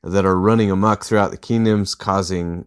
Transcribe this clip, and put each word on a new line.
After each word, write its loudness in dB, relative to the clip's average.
that 0
are 2
running 2
amok 0
throughout 0
the -12
kingdoms, 0
causing -4